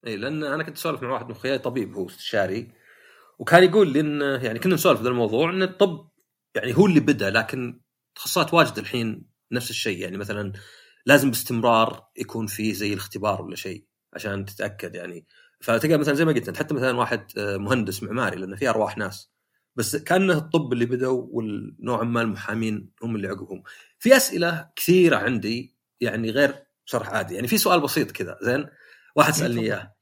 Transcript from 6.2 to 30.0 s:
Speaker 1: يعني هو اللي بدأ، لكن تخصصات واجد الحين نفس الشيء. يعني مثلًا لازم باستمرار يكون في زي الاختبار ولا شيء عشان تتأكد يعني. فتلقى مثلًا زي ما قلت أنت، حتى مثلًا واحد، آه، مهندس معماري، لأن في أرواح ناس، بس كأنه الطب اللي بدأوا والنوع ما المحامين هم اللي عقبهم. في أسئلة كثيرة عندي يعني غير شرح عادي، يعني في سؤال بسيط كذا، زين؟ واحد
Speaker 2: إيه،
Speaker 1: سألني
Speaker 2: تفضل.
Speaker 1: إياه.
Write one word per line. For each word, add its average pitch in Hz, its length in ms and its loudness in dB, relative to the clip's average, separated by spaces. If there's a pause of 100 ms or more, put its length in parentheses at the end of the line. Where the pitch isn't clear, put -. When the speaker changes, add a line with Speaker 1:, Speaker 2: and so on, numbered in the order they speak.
Speaker 1:
يعني 117 220 -2
هو 196 100 8
اللي 165 140 6
بدأ، 110 300 0
لكن 120 500 -2 (340)
تخصصات - 400 -2
واجد 117 240 4
الحين 113 520 -6 (220)
نفس 123 180 -4
الشيء. 107 280 -4
يعني 92 200 -8
مثلًا 101 340 -6 (540)
لازم 139 240 6
باستمرار 113 880 0
يكون 113 300 -8
في 104 260 -4
زي 104 200 -4
الاختبار 98 500 -4
ولا - 140 -12
شيء - 300 -12 (280)
عشان 98 300 -6
تتأكد 101 500 -10
يعني. 87 320 -12 (340)
فتلقى 147 380 2
مثلًا 147 160 2
زي 151 100 2
ما 160 80 2
قلت 123 160 -2
أنت، - 80 -8
حتى - 180 -4
مثلًا 127 220 0
واحد، 117 300 -2 (120)
آه، 101 180 -4
مهندس 101 460 -2
معماري، 107 340 -4
لأن 95 200 -10
في 127 120 -2
أرواح 107 300 0
ناس، 98 340 -8 (440)
بس 123 200 -4
كأنه 185 420 2
الطب 147 340 -2
اللي 120 140 0
بدأوا 127 440 -2
والنوع 110 720 -6
ما 117 200 0
المحامين 107 680 -4 (120)
هم 113 140 -4
اللي 98 120 -6
عقبهم. 98 340 -10 (360)
في 262 180 8
أسئلة 170 600 0
كثيرة 175 400 6
عندي 113 600 -4 (240)
يعني 113 300 -2
غير 139 360 0 (180)
شرح 104 240 -4
عادي، 98 260 -4
يعني 113 140 -4
في 214 100 2
سؤال 180 220 4
بسيط 143 300 -2
كذا، - 320 -10
زين؟ 127 240 0 (500)
واحد 151 160 6
Speaker 2:
إيه، - 80 0
Speaker 1:
سألني 120 140 -2
Speaker 2:
تفضل. 117 100 -2
Speaker 1:
إياه. 104 380 -6